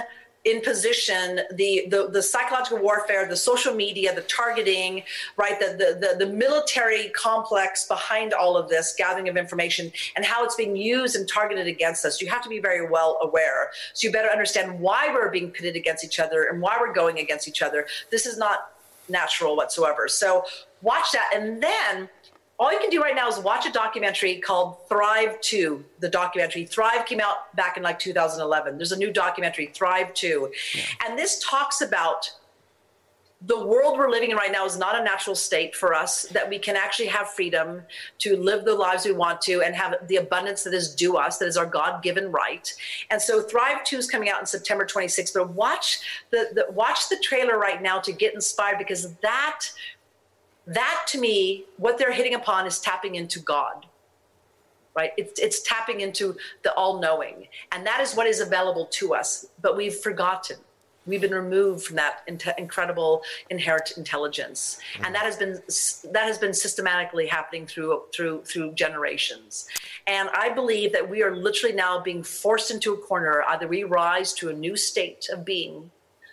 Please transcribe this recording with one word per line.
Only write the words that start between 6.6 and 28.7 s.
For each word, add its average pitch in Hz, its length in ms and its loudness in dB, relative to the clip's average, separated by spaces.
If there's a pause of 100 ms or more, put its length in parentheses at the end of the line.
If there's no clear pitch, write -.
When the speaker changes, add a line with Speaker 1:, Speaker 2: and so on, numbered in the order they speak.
Speaker 1:
complex 214 760 0
behind 214 480 0
all 180 220 4
of 170 120 2
this 165 280 2
gathering 185 320 0
of 175 80 -2
information 175 560 -2 (240)
and 202 80 0
how 233 200 2
it's 233 120 -2
being 202 200 0
used 240 400 2
and 190 120 -2
targeted 208 400 0
against 165 360 0
us. 151 160 0
You 190 80 -4
have 240 140 -2
to 233 60 -10
be 220 100 -6
very 180 320 0
well 165 320 4
aware. 143 480 2 (240)
So 220 140 0
you 190 40 2
better 214 180 2
understand 196 500 0
why 226 320 2
we're 226 180 2
being 175 200 -2
pitted 170 260 -6
against 160 280 -2
each - 140 -4
other 160 260 4
and 170 160 0
why 196 200 2
we're 226 140 2
going 165 240 4
against 151 300 -4
each 151 140 -4
other. 147 240 0 (240)
This 226 160 0
is 233 100 -6
not 208 360 0 (360)
natural 160 480 2
whatsoever. 156 520 2
So 185 360 4 (380)
watch 254 300 2
that. 233 220 2
And 220 280 -2
then 233 460 0 (500)
all 262 140 4
you - 60 2
can 403 120 2
do 330 120 4
right 277 140 2
now 247 100 2
is 202 140 0
watch 214 260 2
a 240 60 -2
documentary 208 640 0
called 180 380 2 (120)
Thrive 214 520 4
Two, 156 440 0 (140)
the 175 100 -2
documentary. 175 560 0
Thrive 226 420 2
came 233 120 -2
out - 380 -2
back 185 200 0
in, 180 60 -6
like, 170 160 0
two 185 140 -4
thousand 160 280 2
eleven. 151 360 0